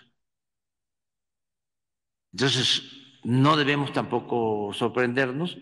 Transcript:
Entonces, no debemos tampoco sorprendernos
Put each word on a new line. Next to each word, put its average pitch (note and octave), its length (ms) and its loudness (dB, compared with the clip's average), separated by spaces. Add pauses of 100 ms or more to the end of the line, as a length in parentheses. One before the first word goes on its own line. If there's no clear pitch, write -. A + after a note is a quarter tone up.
(2250)
Entonces, B2 520 0 (400)
no C3+ 340 4
debemos C#3+ 340 0
tampoco A2+ 840 -2
sorprendernos B2+ 880 -2